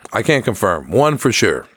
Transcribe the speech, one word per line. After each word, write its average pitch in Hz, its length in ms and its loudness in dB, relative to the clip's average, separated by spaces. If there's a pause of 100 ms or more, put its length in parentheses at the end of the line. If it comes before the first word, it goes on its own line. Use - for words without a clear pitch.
(120)
I 107 100 -2
can't 139 240 0
confirm. 87 460 -2
One 143 260 2
for 131 140 0
sure. 82 460 0